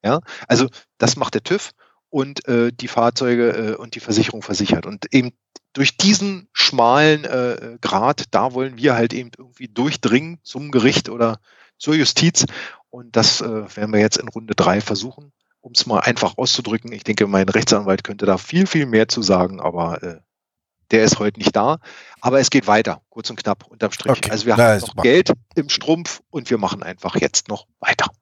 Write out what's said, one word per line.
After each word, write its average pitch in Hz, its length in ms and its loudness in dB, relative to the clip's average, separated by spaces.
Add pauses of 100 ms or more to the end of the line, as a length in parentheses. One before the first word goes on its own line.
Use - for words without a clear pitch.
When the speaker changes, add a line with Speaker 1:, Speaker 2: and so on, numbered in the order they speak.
Speaker 1:
Ja? 135 160 0 (260)
Also 123 220 4 (300)
das 117 180 2
macht - 180 -4
der 107 80 -2
tüv - 280 -4 (400)
und, 135 360 -4
äh, 120 260 0
die 120 160 -12
Fahrzeuge, 120 640 2
äh, 110 260 -4
und 113 180 -14
die 113 60 -14
Versicherung 107 420 0
versichert. 98 420 -2
Und - 280 -12
eben 123 200 0 (420)
durch 135 220 0
diesen 196 560 0
schmalen, 143 720 4
äh, 120 560 -6
Grat, - 520 -2
da 120 200 2
wollen 127 260 -6
wir 127 160 2
halt 117 180 0
eben 120 240 -8
irgendwie 127 320 -20
durchdringen 135 760 -2
zum 147 300 -14
Gericht 123 360 2
oder 113 300 -2 (400)
zur 151 160 0
Justiz. 160 520 2 (440)
Und 120 240 -20
das, - 280 2
äh, 107 340 -6
werden 107 160 -4
wir 104 80 4
jetzt 104 160 4
in 113 120 -6
Runde 113 280 -8
drei 95 240 2
versuchen, 107 500 -8 (300)
um's - 240 -2
mal 110 160 0
einfach - 380 0
auszudrücken. 117 540 -2
Ich 104 120 -16
denke, 107 220 0
mein 95 220 2
Rechtsanwalt 101 540 2
könnte 101 220 -8
da 98 140 2
viel, 185 280 0
viel 151 200 0
mehr 110 220 2
zu - 120 -4
sagen, 92 400 2
aber, 85 420 -4
äh, 85 180 -12 (680)
der 110 140 4
ist - 140 2
heute 104 200 -4
nicht - 160 -2
da. 127 240 0 (440)
Aber 131 180 4
es 123 80 0
geht 135 180 2
weiter, 104 440 0
kurz - 180 -12
und 117 80 -10
knapp, - 300 -4
unterm 110 260 -6
Strich. - 180 -4
Speaker 2:
Okay. 113 200 0
Speaker 1:
Also 107 160 -4
wir 113 100 4
Speaker 2:
Na, 120 120 8
Speaker 1:
haben 107 80 6
Speaker 2:
ist 95 60 -4
Speaker 1:
noch - 60 -8
Speaker 2:
super. - 140 -6
Speaker 1:
Geld 160 300 4 (220)
im 143 140 -2
Strumpf - 600 -4
und 131 180 -10
wir 120 80 0
machen 98 260 -4
einfach 90 340 -10
jetzt - 320 -2
noch - 180 -10 (120)
weiter. - 280 -2 (160)